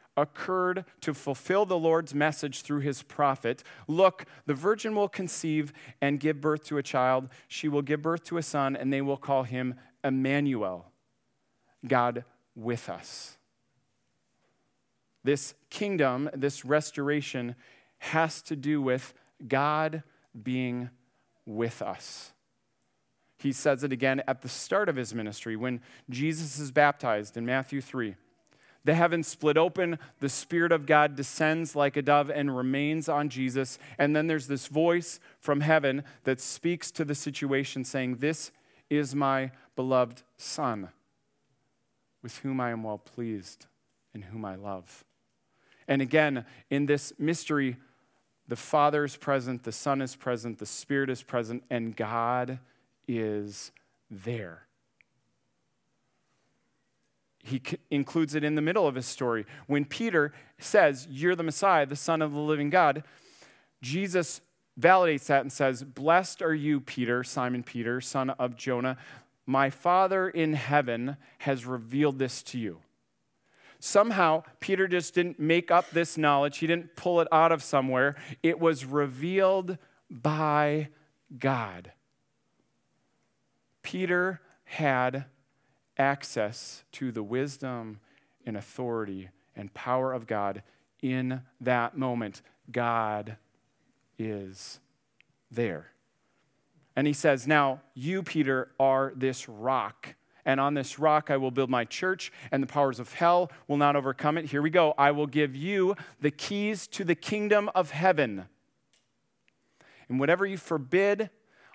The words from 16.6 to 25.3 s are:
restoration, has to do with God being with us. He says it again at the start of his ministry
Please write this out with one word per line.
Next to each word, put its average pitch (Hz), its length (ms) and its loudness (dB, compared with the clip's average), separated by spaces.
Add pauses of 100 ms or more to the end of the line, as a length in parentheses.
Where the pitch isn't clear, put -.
restoration, 139 880 -2 (440)
has 160 440 -2
to 156 140 -6
do 143 260 -2
with 131 320 -2 (320)
God 151 560 0 (380)
being 123 500 -4 (560)
with 113 340 -4
us. - 520 -10 (1040)
He 139 160 -2
says 135 320 0
it 139 80 -2
again 135 340 0
at 131 160 -2
the 127 60 -10
start 196 400 0
of 143 80 0
his 110 180 -6
ministry 110 400 -6